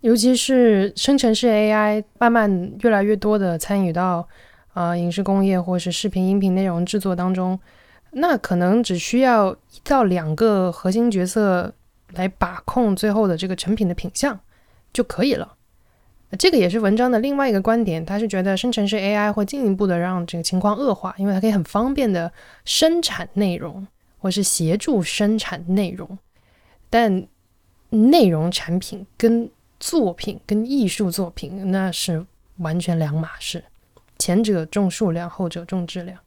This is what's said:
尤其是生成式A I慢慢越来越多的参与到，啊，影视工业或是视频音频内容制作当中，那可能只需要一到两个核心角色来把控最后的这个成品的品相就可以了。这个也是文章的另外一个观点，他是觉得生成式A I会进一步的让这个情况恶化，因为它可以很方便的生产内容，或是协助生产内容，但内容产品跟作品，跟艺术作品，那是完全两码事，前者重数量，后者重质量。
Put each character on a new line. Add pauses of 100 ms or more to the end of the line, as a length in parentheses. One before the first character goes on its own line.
尤
其
是
生
成
式
A
I (160)
慢
慢 (100)
越
来
越
多
的
参
与
到， (460)
啊，
影
视
工
业
或
是
视
频
音
频
内
容
制
作
当
中， (520)
那
可
能
只
需
要
一
到
两
个
核
心
角
色 (400)
来
把
控
最
后
的
这
个
成
品
的
品
相 (540)
就
可
以
了。 (840)
这
个
也
是
文
章
的
另
外
一
个
观
点，
他
是
觉
得
生
成
式
A
I
会
进
一
步
的
让
这
个
情
况
恶
化，
因
为
它
可
以
很
方
便
的 (320)
生
产
内
容， (340)
或
是
协
助
生
产
内
容， (720)
但 (640)
内
容
产
品 (120)
跟 (300)
作
品，
跟
艺
术
作
品，
那
是 (340)
完
全
两
码 (100)
事， (560)
前
者
重
数
量，
后
者
重
质
量。